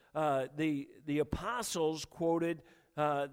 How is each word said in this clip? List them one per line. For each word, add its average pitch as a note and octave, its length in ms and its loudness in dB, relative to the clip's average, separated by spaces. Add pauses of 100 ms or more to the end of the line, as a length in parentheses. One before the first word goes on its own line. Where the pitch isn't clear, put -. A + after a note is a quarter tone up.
(140)
uh, C#3+ 320 2 (100)
the, D3+ 320 0 (200)
the D3 120 2
apostles E3+ 840 -2
quoted, E3 560 0 (360)
uh, C#3+ 360 2